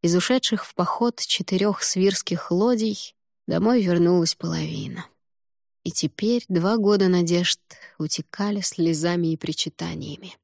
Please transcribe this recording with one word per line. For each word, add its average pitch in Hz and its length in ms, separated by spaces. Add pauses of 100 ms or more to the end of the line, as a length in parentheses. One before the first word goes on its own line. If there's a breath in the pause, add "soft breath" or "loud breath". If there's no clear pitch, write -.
Из 170 120
ушедших 233 500
в - 120
поход 233 420
четырех 196 640
свирских 185 680
лодий 214 640 (320)
домой 214 340
вернулась 175 540
половина. 160 720 (760)
И 170 80
теперь 226 580
два 185 280
года 202 320
надежд 175 520 (380 loud breath)
утекали 202 600
слезами 165 720
и 156 40
причитаниями. 160 1080